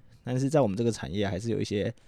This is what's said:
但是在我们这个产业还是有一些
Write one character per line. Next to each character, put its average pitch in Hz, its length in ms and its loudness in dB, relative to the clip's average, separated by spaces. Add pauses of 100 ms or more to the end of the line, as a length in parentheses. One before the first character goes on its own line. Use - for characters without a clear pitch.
(240)
但 123 140 -2
是 135 100 0
在 147 120 4
我 120 80 6
们 95 80 -2
这 117 80 0
个 117 60 4
产 92 220 -4
业 101 160 0
还 98 100 -2
是 113 120 -4
有 101 100 0
一 104 40 -2
些 101 280 -2 (160)